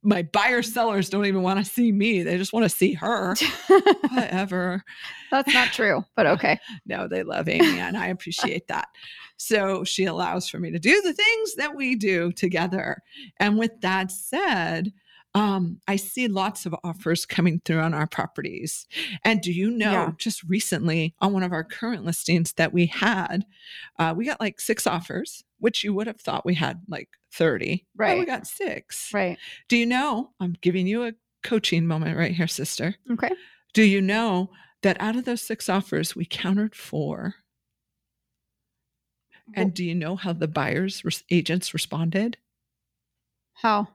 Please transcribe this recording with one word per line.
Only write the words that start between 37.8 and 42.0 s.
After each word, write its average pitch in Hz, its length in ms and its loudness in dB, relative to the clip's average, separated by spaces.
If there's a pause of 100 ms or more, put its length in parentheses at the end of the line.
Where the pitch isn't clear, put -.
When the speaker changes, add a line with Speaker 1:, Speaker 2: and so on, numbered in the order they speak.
Speaker 1:
And 190 160 2
Speaker 2:
Wh- 165 40 -8
Speaker 1:
do 180 100 -4
you 170 120 -2
know 170 200 -2
how 180 160 -4
the 165 160 -2
buyers, 156 560 -2
res-, - 260 -4
agents 175 440 0
responded? 165 600 -2 (1160)